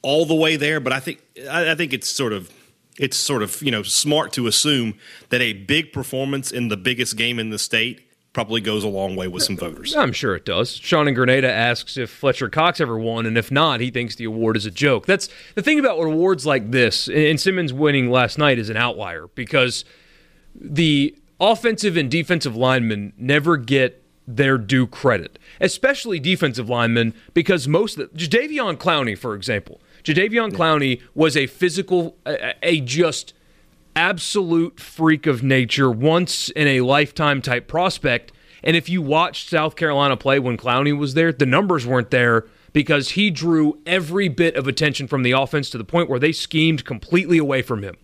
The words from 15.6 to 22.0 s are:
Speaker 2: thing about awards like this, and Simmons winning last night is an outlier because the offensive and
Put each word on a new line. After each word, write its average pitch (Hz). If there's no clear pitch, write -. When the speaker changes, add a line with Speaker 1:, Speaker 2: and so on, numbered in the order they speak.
Speaker 2:
thing 302
about 214
awards 160
like 127
this, 123
and 151
Simmons 180
winning 139
last 123
night 143
is 110
an 107
outlier 95
because 127
the 147
offensive 214
and 147